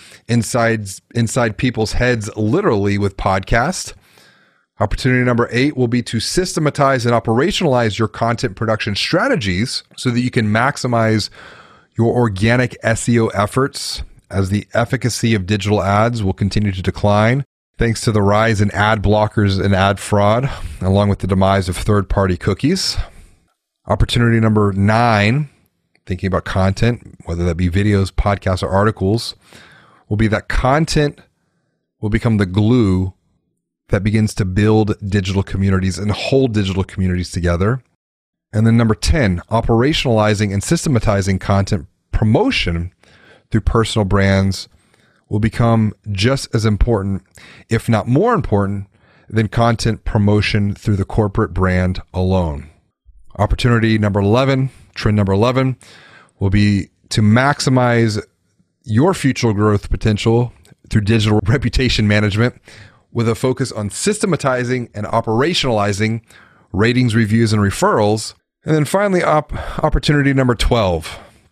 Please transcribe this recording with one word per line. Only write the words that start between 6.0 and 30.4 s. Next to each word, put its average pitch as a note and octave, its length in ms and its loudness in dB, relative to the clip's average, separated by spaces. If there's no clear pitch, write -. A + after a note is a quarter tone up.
to - 160 -6
systematize C#3+ 840 -2
and A#2+ 100 2
operationalize B2 840 0
your A2 100 0
content A2+ 480 -4
production A2 400 -4
strategies D3 880 -2
so - 160 -4
that A#2+ 100 0
you B2 100 -2
can A2 160 0
maximize A2+ 840 0
your A2+ 160 2
organic A#2 680 0
S A2+ 240 -2
E A#2 140 2
O A2+ 80 2
efforts - 760 -4
as F#2+ 180 -2
the G2+ 240 -2
efficacy A#2 640 -2
of F#2 120 -2
digital G#2 360 0
ads G#2+ 420 0
will F#2+ 80 0
continue G2+ 400 -2
to F#2 100 -8
decline G#2+ 600 0
thanks A#2 220 -2
to B2 100 0
the G#2 120 2
rise G#2 380 2
in G2+ 100 2
ad G#2 320 0
blockers G2+ 600 2
and G2 120 2
ad G2 260 2
fraud, G#2+ 500 2
along G2+ 300 2
with F#2+ 80 0
the - 80 -6
demise F#2+ 420 2
of F2+ 80 -4
third-party G2 640 0
cookies. - 580 -2
Opportunity A2+ 540 2
number G#2+ 320 2
nine, A2 800 2
thinking F#2+ 220 -6
about F2+ 160 -2
content, G2 800 -2
whether F2 200 -4
that E2+ 120 0
be F2+ 120 0
videos, G2 420 0
podcasts, F#2+ 520 -2
or F#2+ 60 -4
articles, G2+ 640 0
will G#2+ 80 -2
be A2 120 2
that - 200 -2